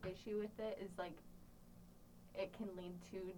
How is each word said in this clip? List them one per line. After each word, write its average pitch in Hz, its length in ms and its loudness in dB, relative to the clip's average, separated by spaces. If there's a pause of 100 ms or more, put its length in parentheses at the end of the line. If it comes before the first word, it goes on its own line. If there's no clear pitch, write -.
issue 208 320 4
with 208 220 4
it 220 200 4
is, 190 200 0
like, 180 180 2 (1200)
it 190 160 4
can 214 220 2
lead 180 180 -2 (180)
to 185 260 0